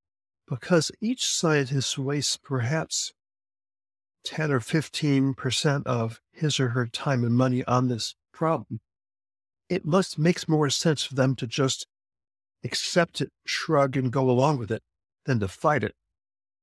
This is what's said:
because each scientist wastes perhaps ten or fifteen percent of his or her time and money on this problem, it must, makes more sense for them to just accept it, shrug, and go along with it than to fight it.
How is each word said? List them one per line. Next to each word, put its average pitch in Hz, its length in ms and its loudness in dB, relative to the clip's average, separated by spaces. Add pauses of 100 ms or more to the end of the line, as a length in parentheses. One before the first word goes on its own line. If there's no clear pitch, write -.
(460)
because 156 540 0
each 240 260 -2
scientist 143 680 0
wastes 139 400 -2
perhaps 135 800 -4 (1080)
ten 156 300 -2
or 127 80 4
fifteen 139 720 0
percent 139 540 -2
of 113 340 -2 (100)
his 147 300 -2
or 127 100 2
her 120 160 0
time 123 380 -2
and 117 100 2
money 127 300 2
on 127 240 2
this 117 260 -6 (180)
problem, 147 480 -4 (920)
it - 160 -4
must, 180 320 2
makes 170 280 2
more 151 220 4
sense 147 360 0
for - 100 -10
them 131 220 4
to 123 100 -6
just 135 400 -2 (760)
accept - 600 -2
it, - 80 -6 (160)
shrug, 139 500 0
and 127 160 0
go 131 180 2
along 135 280 4
with 110 120 -6
it - 120 -4 (420)
than 123 160 2
to 98 80 0
fight 151 340 0
it. 107 120 -4 (680)